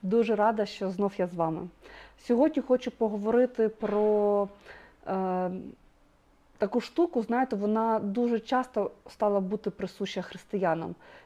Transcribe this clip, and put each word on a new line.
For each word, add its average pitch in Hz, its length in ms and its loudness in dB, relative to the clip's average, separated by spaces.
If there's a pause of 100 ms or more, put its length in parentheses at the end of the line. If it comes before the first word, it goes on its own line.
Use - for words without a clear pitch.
Дуже 220 340 2
рада, 214 300 2
що 196 240 -6
знов 196 280 0
я 180 80 2
з 175 80 -10
вами. 160 260 0 (580)
Сьогодні 269 440 2
хочу 254 280 0
поговорити 226 800 0
про, 208 800 2 (600)
е, 185 420 -2 (1080)
таку 214 220 0
штуку, 339 420 0
знаєте, 240 340 0
вона 220 420 2
дуже 226 420 0
часто 247 500 -2 (200)
стала 202 300 0
бути 202 300 -4
присуща 185 520 -6
християнам. 170 720 -2 (320)